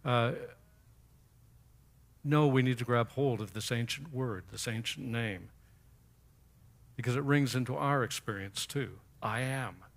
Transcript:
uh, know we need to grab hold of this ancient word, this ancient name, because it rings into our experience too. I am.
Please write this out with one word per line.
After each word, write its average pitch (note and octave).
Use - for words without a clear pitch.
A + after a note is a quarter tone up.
uh, B2
know D3
we C3
need B2+
to B2
grab A#2+
hold C3
of G2+
this G#2+
ancient A#2+
word, B2
this -
ancient A#2
name, A2+
because B2
it C#3
rings C#3+
into B2+
our C#3+
experience G2
too. B2+
I A2+
am. B2+